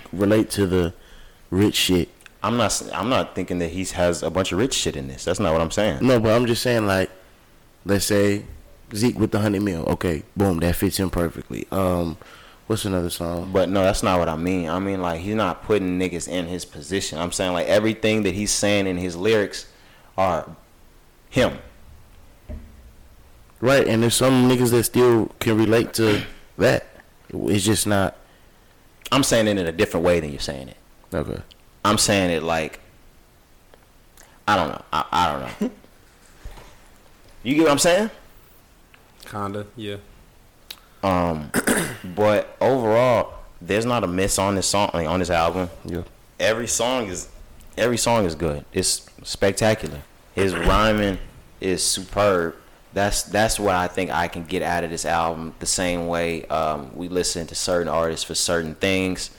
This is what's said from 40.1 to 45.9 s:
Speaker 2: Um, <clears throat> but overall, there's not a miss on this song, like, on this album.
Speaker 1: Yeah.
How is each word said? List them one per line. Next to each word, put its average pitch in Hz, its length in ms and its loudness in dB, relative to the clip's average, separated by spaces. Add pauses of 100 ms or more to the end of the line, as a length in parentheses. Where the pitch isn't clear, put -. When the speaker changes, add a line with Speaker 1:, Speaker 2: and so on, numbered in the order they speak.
Speaker 2:
Um, 85 480 0 (320)
<clears throat> 95 340 -10
but 104 440 2
overall, 117 760 2 (260)
there's 95 240 0
not 120 180 0
a 95 40 0
miss 92 300 0
on 101 180 2
this 92 120 0
song, 101 260 2
like, 85 140 -2
on 87 120 0
this 87 100 -2
album. 87 400 0 (160)
Speaker 1:
Yeah. 85 160 -8 (360)